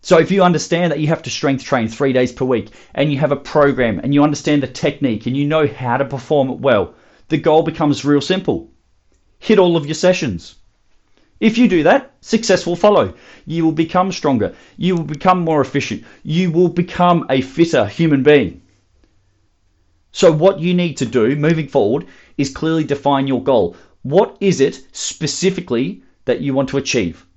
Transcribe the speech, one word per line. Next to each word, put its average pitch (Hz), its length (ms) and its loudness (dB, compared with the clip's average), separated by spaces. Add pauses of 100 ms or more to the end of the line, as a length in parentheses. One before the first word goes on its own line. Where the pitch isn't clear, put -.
So 180 160 4
if 160 120 2
you 190 140 4
understand 170 480 0
that 151 80 -4
you 151 80 -2
have 160 160 -2
to 123 60 -10
strength 135 340 -4
train 113 240 -2
three 127 240 -2
days 127 180 2
per - 140 -6
week, 123 260 -2 (240)
and 147 160 0
you 139 80 -2
have 143 140 0
a 139 40 -2 (180)
program, 127 440 2
and 143 160 -2
you 143 80 4
understand 147 400 0
the - 60 -6
technique, 127 580 -4
and 127 100 -4
you 143 80 -2
know 151 220 2
how 123 300 -4
to - 80 0
perform 139 440 -2
it - 120 -8
well, 117 340 0 (340)
the 156 80 -2
goal 156 280 2
becomes 151 400 -2
real 143 160 2
simple. - 500 -4 (680)
Hit 214 180 2
all 175 180 4
of 151 80 -2
your 156 120 -8
sessions. 165 580 -2 (840)
If 220 180 2
you 247 80 4
do 170 160 2
that, 220 380 2
success 220 460 0
will 175 100 -4
follow. 202 380 2 (320)
You 160 180 -2
will 160 80 2
become 180 400 0
stronger. 120 420 -2 (220)
You 180 180 0
will 170 80 -2
become 165 380 0
more 160 200 0
efficient. - 440 -4 (180)
You 170 300 0
will 175 160 2
become 175 600 0
a 135 120 2
fitter 156 460 0
human 147 360 0
being. 127 400 2 (1500)
So 175 180 4
what 160 300 2
you 175 120 -2
need 175 260 -2
to 123 80 -2
do 123 280 2
moving 156 320 0
forward 131 400 0 (320)
is - 160 -4
clearly 160 300 -2
define 143 420 -2
your 131 160 -4
goal. 117 340 0 (260)
What 151 360 0
is 175 220 0
it - 320 -2
specifically 165 1120 -6 (220)
that - 160 -2
you 139 120 -4
want 135 140 -2
to - 80 -6
achieve? 113 500 -4 (100)